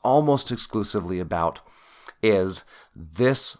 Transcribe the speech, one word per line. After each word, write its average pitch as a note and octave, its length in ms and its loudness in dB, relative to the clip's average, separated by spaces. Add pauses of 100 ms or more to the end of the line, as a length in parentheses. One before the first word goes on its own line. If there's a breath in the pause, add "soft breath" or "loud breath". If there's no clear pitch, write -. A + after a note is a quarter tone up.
almost C#3 480 2
exclusively G2+ 680 -4
about E2+ 420 -4 (600 loud breath)
is F#2+ 440 2 (320 soft breath)
this B2 640 -2